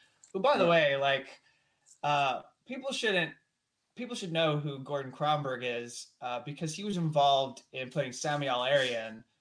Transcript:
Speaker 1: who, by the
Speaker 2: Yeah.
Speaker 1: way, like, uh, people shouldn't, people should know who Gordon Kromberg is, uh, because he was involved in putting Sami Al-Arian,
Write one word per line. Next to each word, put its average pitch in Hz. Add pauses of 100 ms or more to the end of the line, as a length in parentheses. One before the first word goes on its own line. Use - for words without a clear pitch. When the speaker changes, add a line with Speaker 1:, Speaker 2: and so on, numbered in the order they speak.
(320)
Speaker 1:
who, 196
by 262
the 190
Speaker 2:
Yeah. 170
Speaker 1:
way, 151
like, 139 (760)
uh, 143 (260)
people 254
shouldn't, 185 (640)
people 240
should 190
know 160
who 143
Gordon 135
Kromberg 143
is, 120 (120)
uh, 123
because 151
he 196
was 202
involved 143 (100)
in 127
putting 175
Sami 147
Al-Arian, 123 (160)